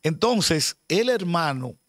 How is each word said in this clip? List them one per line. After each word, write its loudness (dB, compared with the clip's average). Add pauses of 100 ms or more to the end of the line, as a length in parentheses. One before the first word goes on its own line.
Entonces, 0 (120)
el 2
hermano -2 (140)